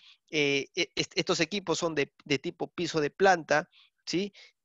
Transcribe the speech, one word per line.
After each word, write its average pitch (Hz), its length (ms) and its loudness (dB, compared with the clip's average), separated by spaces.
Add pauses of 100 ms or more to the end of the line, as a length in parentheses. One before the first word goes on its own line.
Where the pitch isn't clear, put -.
(320)
eh, 139 440 0
e-, 175 200 -4
est-, - 220 -4
estos 175 240 0
equipos 170 360 -2
son 165 160 -2
de, 143 200 -2 (100)
de 139 160 -2
tipo - 280 -8
piso 160 340 -2
de 143 80 0
planta, 165 600 2 (360)
¿sí? 196 260 -4 (340)